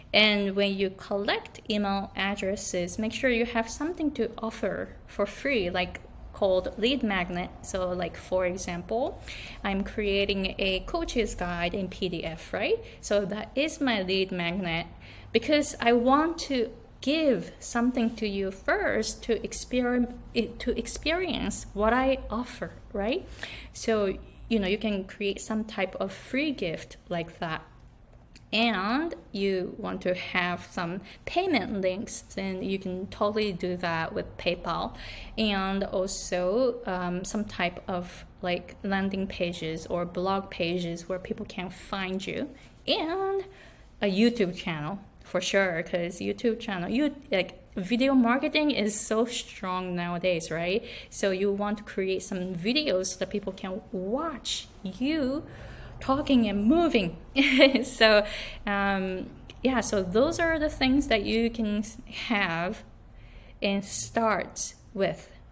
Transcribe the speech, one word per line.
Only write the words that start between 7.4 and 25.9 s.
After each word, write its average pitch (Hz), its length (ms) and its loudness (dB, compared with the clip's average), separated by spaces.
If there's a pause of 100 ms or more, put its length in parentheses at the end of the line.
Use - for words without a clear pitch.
So, 185 280 -2
like, 180 260 -4
for 185 300 0
example, 190 760 -2 (420)
I'm 196 200 0
creating 196 760 0
a 190 220 2
coach's 294 540 -2
guide 175 400 -2
in 190 140 -2
P 185 200 -2
D 170 160 -4
F, 160 280 -8
right? 277 260 2 (220)
So 208 240 2
that 208 300 -6
is 302 260 0
my 233 220 2
lead 185 280 2
magnet, 175 560 -2 (460)
because 285 480 4
I 233 120 6
want 277 480 6
to 254 300 0 (300)
give 269 580 2
something 240 580 2
to 214 120 -2
you 196 240 0
first 277 720 0
to 226 160 2
exper-, 247 720 0 (460)
to 240 200 -2
experience 302 960 -2
what 214 180 4
I 262 260 2 (120)
offer, 214 420 -6 (200)
right? 220 340 -2 (460)
So, 208 460 0 (300)
you 226 120 4
know, 185 80 2
you 208 100 2
can 208 260 -2
create 196 360 -4
some 220 240 -2
type 190 320 -2